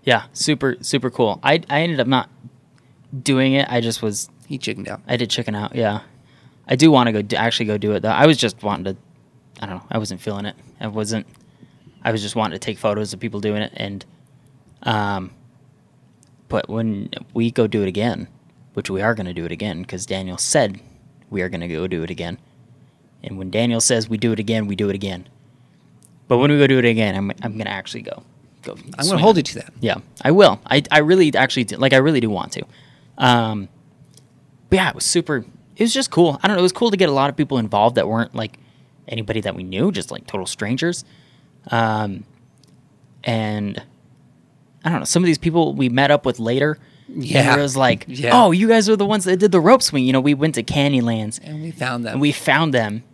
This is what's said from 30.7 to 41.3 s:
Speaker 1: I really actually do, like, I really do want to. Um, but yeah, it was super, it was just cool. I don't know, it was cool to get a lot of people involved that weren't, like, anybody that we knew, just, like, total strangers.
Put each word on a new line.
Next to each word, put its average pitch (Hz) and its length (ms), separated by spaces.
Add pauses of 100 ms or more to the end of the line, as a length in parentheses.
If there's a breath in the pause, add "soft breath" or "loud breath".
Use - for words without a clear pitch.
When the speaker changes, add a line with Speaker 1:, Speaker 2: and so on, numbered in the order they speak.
Speaker 1:
I 156 80
really 156 360
actually 127 300
do, - 120
like, 135 180
I 131 40
really 139 220
do 113 100
want 95 220
to. - 100 (560 soft breath)
Um, 110 500 (1040)
but 190 60
yeah, 185 120
it - 60
was - 100
super, 156 400 (320)
it - 60
was 233 120
just 269 160
cool. 165 320
I 185 60
don't 202 80
know, 180 40
it - 20
was 180 100
cool 233 180
to 196 60
get 175 120
a 143 40
lot 139 180
of 143 60
people 135 220
involved 110 380
that 101 120
weren't, 113 260
like, 113 240 (480 soft breath)
anybody 110 360
that 98 120
we 92 80
knew, 95 300
just, 95 180
like, - 160
total 95 200
strangers. 131 580 (680 soft breath)